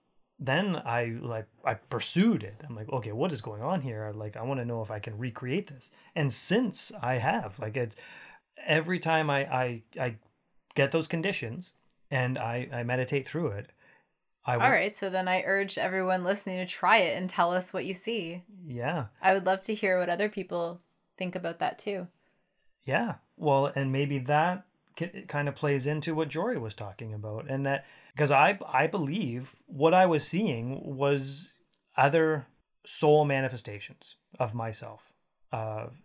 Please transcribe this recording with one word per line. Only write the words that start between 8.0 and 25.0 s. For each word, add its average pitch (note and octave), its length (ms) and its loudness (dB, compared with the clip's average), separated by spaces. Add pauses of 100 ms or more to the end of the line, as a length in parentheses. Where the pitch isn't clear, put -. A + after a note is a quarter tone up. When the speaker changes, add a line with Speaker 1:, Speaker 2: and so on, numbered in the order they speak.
Speaker 1:
every E3 340 0
time D#3 300 2
I, C#3 160 2
I, B2+ 360 -2 (180)
I B2 160 -2 (600)
get C#3 160 4
those E3 160 0
conditions E3 640 -4 (380)
and B2+ 280 0
I, A#2+ 360 -4
I A#2+ 100 -4
meditate B2+ 440 0
through C#3+ 200 -2
it, G2+ 240 -6 (760)
I B2 120 2
will D#3+ 60 2
Speaker 2:
All C4 80 6
right, G3 220 2
so G3 160 -4
then F#3 180 -2
I F#3 180 2
urge G3 320 0
everyone F#3 460 0
listening F#3 340 -2
to F#3 80 -4
try F#3 320 4
it F3 200 4
and F3+ 120 -4
tell F3 240 2
us F3+ 200 0
what E3 120 -2
you F#3 80 -4
see. F3+ 500 -6 (240)
Speaker 1:
Yeah. B2+ 380 -2 (160)
Speaker 2:
I F#3+ 120 6
would F#3+ 120 2
love F#3+ 160 2
to A3 140 -4
hear F#3+ 240 2
what F3 100 0
other G3 200 0
people F3 520 -6 (360)
think F3+ 180 -6
about E3+ 240 -6
that - 200 -2
too. F#3 280 -6 (760)
Speaker 1:
Yeah. F3 320 0 (220)
Well, C#3 380 4
and C3+ 160 0
maybe C#3 280 0
that D#3 460 2 (300)
ki-, E3+ 180 -4